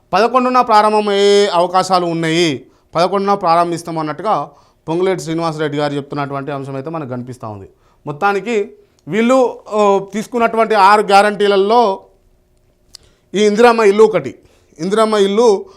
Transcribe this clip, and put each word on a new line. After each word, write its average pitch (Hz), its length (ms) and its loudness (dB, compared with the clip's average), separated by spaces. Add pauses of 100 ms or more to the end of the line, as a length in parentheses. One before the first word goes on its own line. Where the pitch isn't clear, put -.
(140)
పదకొండున 247 480 2
ప్రారంభమయ్యే 208 880 2
అవకాశాలు 180 580 0
ఉన్నాయి. 165 600 -2 (300)
పదకొండున 196 380 0
ప్రారంభిస్తాం 170 680 -2
అన్నట్టుగా 156 520 -6 (360)
పొంగులేటి 175 320 -2
శ్రీనివాసరెడ్డి 156 580 -6
గారు 147 160 -2
చెప్తున్నటువంటి 139 580 -8
అంశం 139 240 -10
అయితే 135 140 -10
మనకు 160 200 -10
కనిపిస్తూ 123 400 -12
ఉంది. 98 200 -16 (360)
మొత్తానికి 202 680 -4 (360)
వీళ్ళు, 233 520 0 (100)
ఆ, 196 440 0
తీసుకున్నటువంటి 226 640 -2
ఆరు 208 260 6
గ్యారంటీలలో 202 1000 2 (1300)
ఈ 208 100 2
ఇందిరమ్మ 226 360 4
ఇల్లు 208 220 4
ఒకటి. 170 360 0 (400)
ఇందిరమ్మ 214 360 0
ఇల్లు 202 500 2 (120)